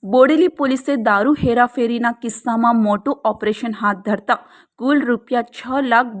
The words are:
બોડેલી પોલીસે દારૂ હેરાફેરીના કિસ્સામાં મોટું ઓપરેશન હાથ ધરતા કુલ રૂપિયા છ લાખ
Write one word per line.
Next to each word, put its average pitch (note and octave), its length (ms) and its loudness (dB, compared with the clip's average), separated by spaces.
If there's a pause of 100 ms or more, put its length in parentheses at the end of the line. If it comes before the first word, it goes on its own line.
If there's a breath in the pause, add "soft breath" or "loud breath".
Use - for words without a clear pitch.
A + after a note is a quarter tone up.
બોડેલી C#4 580 4
પોલીસે C4+ 320 -2 (160)
દારૂ G#3+ 340 2
હેરાફેરીના A#3+ 800 0
કિસ્સામાં A#3 640 0
મોટું G#3 380 -2
ઓપરેશન G#3+ 580 -4
હાથ G3+ 240 -2
ધરતા G#3 320 -2 (400 soft breath)
કુલ C4+ 320 0
રૂપિયા A#3 480 -4
છ C4 320 -4
લાખ A#3 300 2